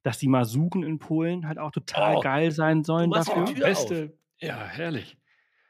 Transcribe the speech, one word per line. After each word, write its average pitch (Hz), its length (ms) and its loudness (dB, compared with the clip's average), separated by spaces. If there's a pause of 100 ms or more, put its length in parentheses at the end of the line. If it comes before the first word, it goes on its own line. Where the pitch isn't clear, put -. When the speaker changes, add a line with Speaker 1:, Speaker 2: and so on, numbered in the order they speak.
Speaker 1:
dass 120 160 -2
die 135 100 0
Masuren 131 540 2
in 156 160 -4
Polen 165 500 -2
halt 156 100 -8
auch 156 120 -8
total - 460 0
Speaker 2:
Oh, - 40 2
Speaker 1:
geil 147 300 2
sein 156 340 2
sollen 165 260 2
Speaker 2:
du 202 60 2
machst 160 140 0
Speaker 1:
dafür. 170 140 0
Speaker 2:
die - 100 -2
Tür 262 100 -2
Speaker 3:
Beste, 156 480 0
Speaker 2:
auf. - 300 -20
Speaker 3:
ja, 123 240 -8
herrlich. 143 500 -8 (540)